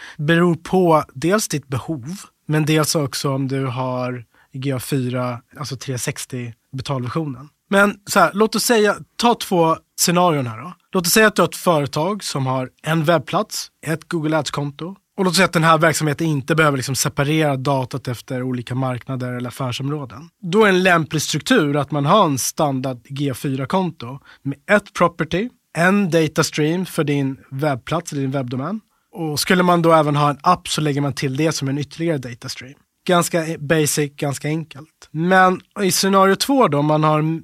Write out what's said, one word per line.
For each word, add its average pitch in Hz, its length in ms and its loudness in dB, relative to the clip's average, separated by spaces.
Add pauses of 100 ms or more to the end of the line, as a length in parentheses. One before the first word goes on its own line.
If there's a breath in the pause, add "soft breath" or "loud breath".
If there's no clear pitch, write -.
(180 loud breath)
beror 165 380 4
på 170 480 4 (100)
dels 180 340 0
ditt 147 200 -6
behov, 147 540 -8 (260)
men 151 180 2
dels 156 300 2
också 143 380 -2
om 135 140 -2
du 135 180 -4
har 127 600 -6 (300 soft breath)
i 135 40 -10
G 135 120 -4
A 127 80 -4
fyra, 123 600 -4 (160)
alltså 127 180 -10
tre 127 220 -8
sextio 120 560 -8 (240)
betalversionen. 131 720 -6 (200)
Men 202 260 4 (100)
så - 140 0
här, 165 140 4
låt 214 220 0
oss 208 80 -2
säga, 208 320 2 (200)
ta 233 200 2
två 165 420 0 (220)
scenarion 170 480 2
här 110 100 -10
då. 160 160 -16 (200)
Låt 175 140 0
oss - 60 0
säga 220 140 8
att 208 80 0
du 202 60 4
har 160 80 4
ett - 60 -12
företag 165 680 -2
som 135 220 -4
har 131 240 -4 (140)
en 160 200 0
webbplats, 170 680 -4 (140)
ett 160 240 -8
Google 156 280 -2
Ads-konto. 147 580 -8 (220)
Och 196 80 0
låt 180 60 0
oss 160 40 -4
säga 185 100 4
att 170 80 -4
den 160 100 2
här 165 140 6
verksamheten 156 500 0
inte 156 280 -2
behöver 151 220 4
liksom 127 180 -4
separera 147 600 0
datat 131 500 -4
efter 127 360 -8
olika 127 320 -6
marknader 127 580 -6
eller 123 140 -8
affärsområden. 139 840 -8 (120)
Då 202 220 4
är 202 60 6
en 185 140 4
lämplig 165 380 2
struktur 151 560 2
att 139 140 -2
man 143 140 0
har 190 200 6
en 139 120 0
standard 135 720 -2
G 139 220 -4
A - 20 -8
fyra-konto 139 840 -4 (220 soft breath)
med 139 160 -6 (140)
ett 208 220 2
property, 175 560 -2 (280)
en 185 320 2
data 160 340 2
stream 165 420 -2
för - 180 -4
din 139 340 -2 (140)
webbplats 147 600 -4
eller 143 100 -4
din 135 100 -4
webbdomän. 139 500 -6 (300)
Och 156 280 -6
skulle 180 240 4
man 175 180 4
då 165 120 6
även 147 220 4
ha 147 140 2
en 139 120 -2
app 180 260 2
så - 140 -4
lägger 143 200 0
man 139 120 -2
till 131 240 -4
det 156 140 2
som 139 160 -6
en 139 100 -2
ytterligare 160 400 -4
data 123 320 -12
stream. 127 240 -14 (340)
Ganska 170 400 2
e-, 160 120 -6
basic, 151 560 0
ganska 143 320 -4
enkelt. 156 420 -6 (220)
Men 185 500 4 (200)
i 185 100 2
scenario 196 440 4
två 262 320 2
då, 143 140 0
man 151 220 2
har 156 160 2
en 160 240 -2